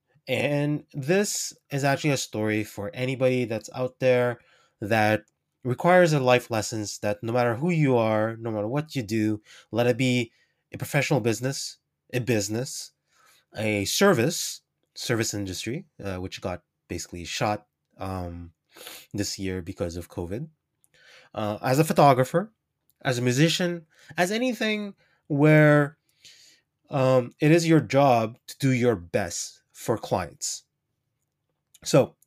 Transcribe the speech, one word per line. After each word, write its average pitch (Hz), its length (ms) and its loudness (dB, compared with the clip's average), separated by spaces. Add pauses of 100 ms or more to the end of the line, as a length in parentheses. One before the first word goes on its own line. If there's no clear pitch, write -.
(280)
And 143 640 -2
this 180 640 -2 (160)
is 139 140 -4
actually 139 260 0
a 135 80 0
story 107 460 -2
for 101 280 -10
anybody 127 540 0
that's 110 280 -8
out 127 240 -8
there 123 420 2 (420)
that 107 400 2 (420)
requires 170 480 4
a 147 80 2
life 123 280 4
lessons 110 520 -6
that 104 240 -4
no 113 80 -4
matter 120 240 2
who 160 140 -2
you 147 260 2
are, 110 400 0
no 113 160 -8
matter 104 160 -4
what 147 260 -6
you 131 80 -4
do, 107 400 -2 (300)
let 120 160 2
it 120 80 2
be 123 340 0 (420)
a - 60 -12
professional 139 400 0
business, 117 600 -4 (360)
a 123 60 0
business, 110 720 -4 (640)
a 107 280 -2
service, 156 760 0 (340)
service 110 400 -4
industry, 101 500 -8 (200)
uh, 95 140 -8
which 95 220 -12
got 90 220 -8 (240)
basically 87 380 -12
shot, 107 420 -4 (320)
um, 87 540 -10 (600)
this 101 280 -6
year 92 200 -6
because 87 360 -8
of 85 120 -12
covid. 98 380 -10 (880)
Uh, 107 260 -4
as 131 200 0
a 160 40 4
photographer, 156 680 4 (500)
as 123 160 -2
a 120 40 -2
musician, 165 640 0 (300)
as 180 140 0
anything 214 640 -2 (320)
where, 151 720 4 (920)
um, 131 500 2
it 151 100 4
is 165 160 4
your 160 140 6
job 120 680 2
to - 140 -16
do 135 100 2
your 120 240 2
best - 680 -6 (100)
for - 260 -4
clients. - 640 -6 (1200)
So - 320 2 (120)